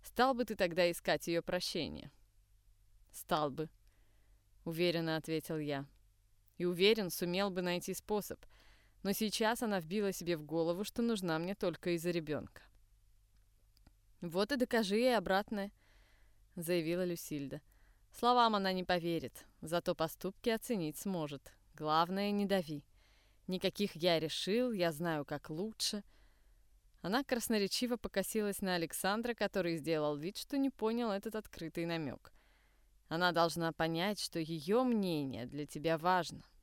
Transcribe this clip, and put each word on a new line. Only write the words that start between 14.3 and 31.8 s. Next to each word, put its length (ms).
и 60
докажи 400
ей 200
обратное», 540
заявила 500
Люсильда. 560
Словам 440
она 180
не 100
поверит, 640
зато 340
поступки 540
оценить 480
сможет. 560
Главное, 580
не 140
дави. 380
Никаких 480
«я 240
решил», 520
«я 200
знаю, 340
как 240
лучше». 540
Она 220
красноречиво 720
покосилась 640
на 140
Александра, 580
который 420
сделал 400
вид, 220
что 200
не 120
понял 420
этот 240
открытый 500